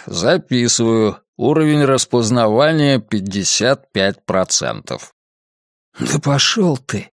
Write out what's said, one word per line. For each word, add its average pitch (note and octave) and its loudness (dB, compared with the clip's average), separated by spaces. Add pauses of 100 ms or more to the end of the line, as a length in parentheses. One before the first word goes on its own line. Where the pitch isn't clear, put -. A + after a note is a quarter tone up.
записываю. A2+ 0 (140)
Уровень D3+ 2
распознавания B2+ 2
пятьдесят G2+ -2
пять G2 -2
процентов». B1 -4 (840)
«Да C#3+ -2
пошел D3 0
ты». - -10